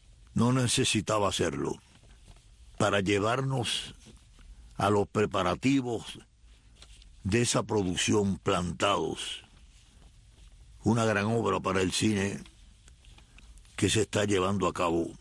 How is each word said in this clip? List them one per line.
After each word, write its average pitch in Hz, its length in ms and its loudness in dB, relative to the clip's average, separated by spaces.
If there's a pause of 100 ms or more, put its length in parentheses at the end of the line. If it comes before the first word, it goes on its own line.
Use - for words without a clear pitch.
(360)
No 117 160 2
necesitaba 110 760 2
hacerlo 73 460 -2 (1040)
para 101 220 2
llevarnos 113 920 0 (840)
a 98 120 2
los 104 180 2
preparativos 107 1080 0 (1080)
de 113 200 2
esa 120 180 0
producción 101 760 0
Plantados, 87 1040 -2 (1400)
una 113 220 2
gran 101 200 0
obra 107 340 0
para 95 240 0
el 90 80 0
cine 101 520 0 (1300)
que 95 160 0
se 110 100 2
está 104 240 0
llevando 98 400 0
a 85 80 0
cabo 85 480 -2